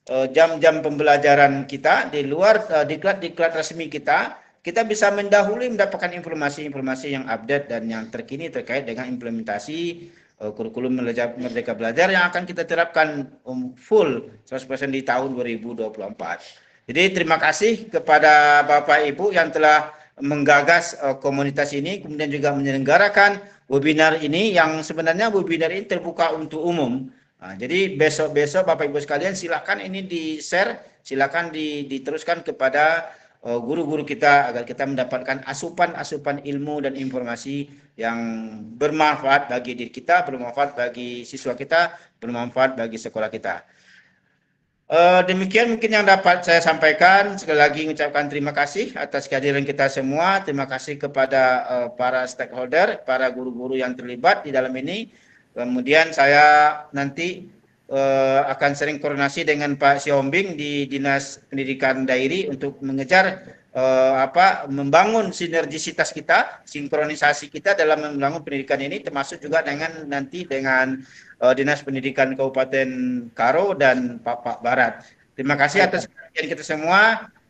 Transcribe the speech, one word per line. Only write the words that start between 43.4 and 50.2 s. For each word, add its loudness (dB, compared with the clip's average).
Eh, 6
demikian 2
mungkin -2
yang 4
dapat 6
saya 6
sampaikan. 4
Sekali 0
lagi 4
mengucapkan -2
terima -4
kasih -2
atas -6
kehadiran 0
kita 0
semua. 0